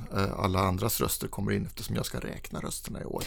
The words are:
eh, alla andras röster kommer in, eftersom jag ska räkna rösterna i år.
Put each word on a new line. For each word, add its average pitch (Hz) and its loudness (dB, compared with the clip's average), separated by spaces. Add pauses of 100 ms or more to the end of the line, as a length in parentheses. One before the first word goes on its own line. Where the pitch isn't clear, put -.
(160)
eh, 98 2
alla 95 4
andras 98 4
röster - 2
kommer 101 0
in, 101 2
eftersom - -4
jag - 0
ska - -4
räkna - -6
rösterna - -6
i - -6
år. - -4